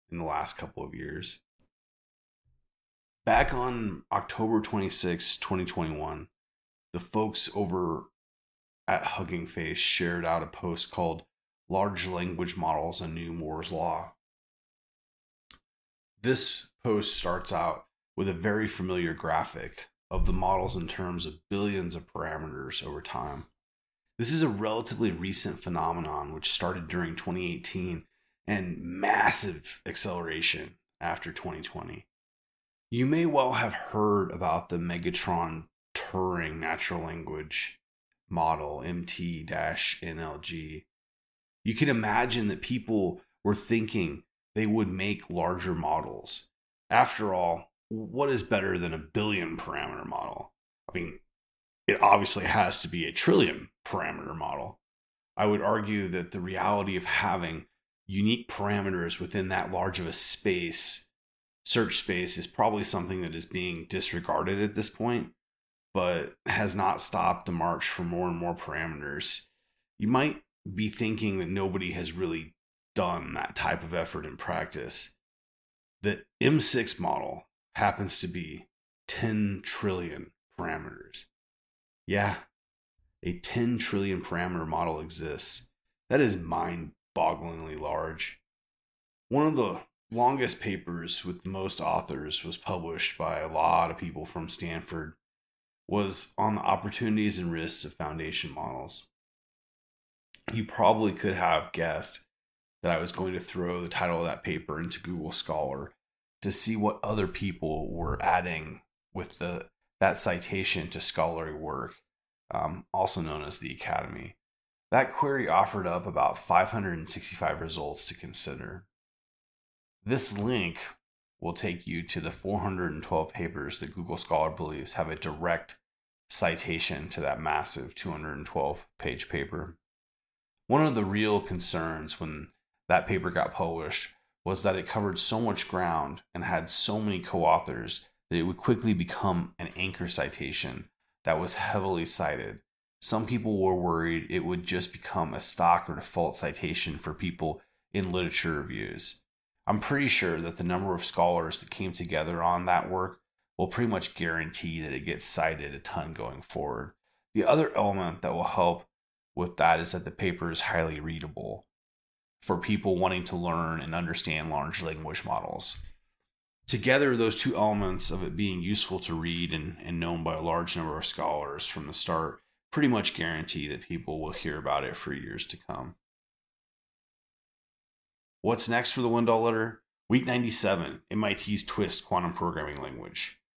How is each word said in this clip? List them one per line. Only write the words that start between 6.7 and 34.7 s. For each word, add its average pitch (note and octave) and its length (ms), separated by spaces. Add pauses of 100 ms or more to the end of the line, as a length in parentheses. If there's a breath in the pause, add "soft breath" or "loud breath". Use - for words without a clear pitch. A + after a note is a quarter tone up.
the F2 80
folks - 560
over F2+ 500 (840)
at F#2 160
Hugging E2+ 440
Face D#2 300
shared F2 480
out E2 180
a D#2+ 40
post - 440
called E2 320 (460)
Large F#2+ 380
Language F2 500
Models, D#2+ 420
A E2+ 80
New E2 240
Moore's E2 400
Law. E2 440 (2000)
This - 460 (160)
post G#2+ 320
starts F2 380
out D#2+ 320 (320)
with G2 100
a F#2 60
very G#2 340
familiar F2+ 460
graphic - 760 (220)
of F#2 160
the F#2 80
models F#2 440
in E2+ 100
terms F2+ 380
of D#2 240
billions G2 440
of E2+ 200
parameters D#2 720
over D2 160
time. C#2+ 440 (720)
This A#2+ 140
is D#3+ 100
a D#3 60
relatively A2 640
recent F#2 500
phenomenon D#2+ 720
which - 160
started F2 380
during E2+ 280
twenty F2+ 380
eighteen F2 520 (420)
and F#2 340
massive F#2+ 1040
acceleration E2 920 (260)
after E2 320
twenty E2 280
twenty. - 440 (840)
You A#2+ 160
may D#3+ 200
well C3+ 280
have A2+ 200
heard G#2 580
about E2+ 380
the F2 80